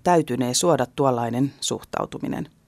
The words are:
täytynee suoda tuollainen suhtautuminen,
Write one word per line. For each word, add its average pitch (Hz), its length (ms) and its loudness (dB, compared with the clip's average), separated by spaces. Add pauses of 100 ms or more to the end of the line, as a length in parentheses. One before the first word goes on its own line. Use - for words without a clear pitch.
täytynee 131 520 2
suoda 135 320 2
tuollainen 127 720 0
suhtautuminen, - 880 -6 (200)